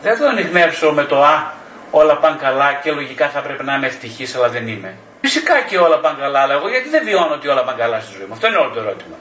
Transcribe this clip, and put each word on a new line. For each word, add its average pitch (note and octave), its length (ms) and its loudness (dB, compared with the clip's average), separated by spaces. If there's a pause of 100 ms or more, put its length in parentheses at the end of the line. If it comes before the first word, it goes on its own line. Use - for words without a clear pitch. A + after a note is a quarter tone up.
Δεν A3 140 2
θα C#4+ 60 0
το C#4 60 4
ανιχνεύσω E3+ 640 2
με C#3+ 120 2
το C#3+ 200 4
"Α, D3+ 300 4 (380)
όλα D3+ 260 6
πάνε D#3 240 2
καλά C#3 320 2 (100)
και D#3 80 -2
λογικά C#3+ 380 -2
θα C#3+ 100 -6
πρέπει C#3 240 -8
να C#3 120 -2
είμαι C3+ 120 -2
ευτυχής, B2 480 -10
αλλά B2 140 2
δεν A2+ 180 -4
είμαι". F#2+ 280 -10 (260)
Φυσικά D4+ 400 2
και F#3+ 160 -4
όλα D#3+ 220 4
πάνε D#3 200 0
καλά, C#3 200 0
αλλά C3+ 140 2
εγώ D3 160 -2
γιατί B3+ 200 -2
δεν D4+ 160 2
βιώνω F3 280 0
ότι C#3+ 140 -6
όλα C3 160 2
πάνε B2 160 -4
καλά A#2 200 -2
στη G2+ 180 -14
ζωή G2 100 -12
μου; G#2+ 60 -14
Αυτό A3 140 -2
είναι G#3+ 100 2
όλο C#3 120 2
το A#2+ 100 -6
ερώτημα. F#2+ 420 -8